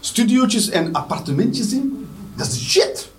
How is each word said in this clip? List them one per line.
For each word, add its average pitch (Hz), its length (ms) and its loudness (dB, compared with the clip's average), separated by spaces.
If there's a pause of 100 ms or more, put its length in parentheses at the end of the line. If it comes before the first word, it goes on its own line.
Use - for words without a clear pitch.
studiootjes 233 680 2
en 165 220 0
appartementjes 160 800 0
in. 277 320 -2 (320)
Dat - 100 -4
is - 240 -4
shit. - 480 0